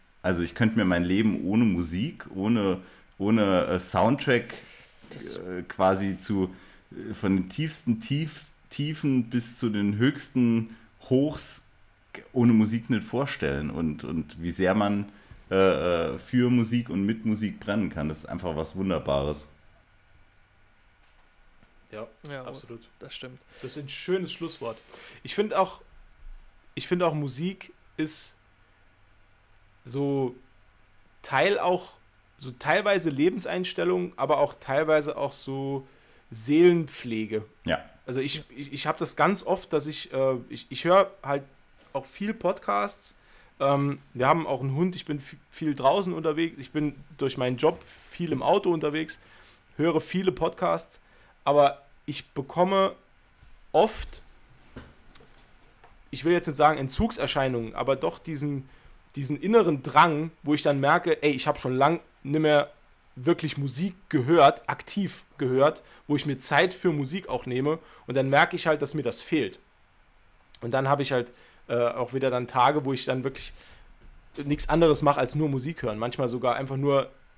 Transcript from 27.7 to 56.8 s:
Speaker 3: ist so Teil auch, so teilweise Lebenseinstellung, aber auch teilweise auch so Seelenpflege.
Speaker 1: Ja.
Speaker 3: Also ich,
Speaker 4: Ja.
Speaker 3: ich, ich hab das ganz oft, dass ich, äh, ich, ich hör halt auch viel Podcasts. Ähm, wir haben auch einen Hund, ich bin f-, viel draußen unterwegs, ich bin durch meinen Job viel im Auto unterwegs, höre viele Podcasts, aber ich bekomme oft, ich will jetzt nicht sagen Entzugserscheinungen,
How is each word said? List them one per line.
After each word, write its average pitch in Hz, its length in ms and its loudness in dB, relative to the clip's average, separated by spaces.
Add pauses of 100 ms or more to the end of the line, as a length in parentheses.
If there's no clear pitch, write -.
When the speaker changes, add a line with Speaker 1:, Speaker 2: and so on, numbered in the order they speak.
Speaker 3:
ist - 400 -6 (1500)
so 135 520 -2 (840)
Teil 170 360 2
auch, 277 360 -2 (420)
so 131 160 -14
teilweise 180 580 0
Lebenseinstellung, 180 1080 -2
aber 139 220 0
auch 143 160 0
teilweise 151 640 0
auch 139 160 -4
so 135 540 -6 (440)
Seelenpflege. 117 1120 2 (200)
Speaker 1:
Ja. - 200 -2 (220)
Speaker 3:
Also 131 140 -4
ich, 143 160 -4
Speaker 4:
Ja. 151 60 -10 (140)
Speaker 3:
ich, 143 160 -14
ich 139 140 -6
hab 151 120 -2
das - 180 -4
ganz 175 260 2
oft, - 300 -4
dass 147 160 0
ich, - 240 -10
äh, 135 240 0 (120)
ich, - 220 -14
ich 127 140 -6
hör 196 260 6 (140)
halt 143 180 -2 (500)
auch 135 140 -8
viel 208 280 -6
Podcasts. 202 800 -4 (420)
Ähm, 139 400 2 (160)
wir 127 140 2
haben 160 180 2
auch 127 140 -4
einen 135 160 -4
Hund, 180 180 0
ich - 120 -10
bin 151 120 -4
f-, - 180 -18 (140)
viel 151 240 -4
draußen 180 380 2
unterwegs, 160 480 -2
ich - 100 -14
bin 147 240 -2 (240)
durch 135 180 -2
meinen 127 200 -2
Job 147 260 2
viel - 500 -10
im 131 120 -2
Auto 185 280 4
unterwegs, 156 460 -4 (580)
höre 160 240 2
viele 185 320 0
Podcasts, 170 680 -2 (440)
aber 143 380 6 (240)
ich - 240 -8
bekomme 190 640 0 (800)
oft, - 500 0 (1900)
ich 131 140 -8
will 170 80 4
jetzt 175 140 2
nicht 147 100 -4
sagen 151 220 4
Entzugserscheinungen, 135 960 -2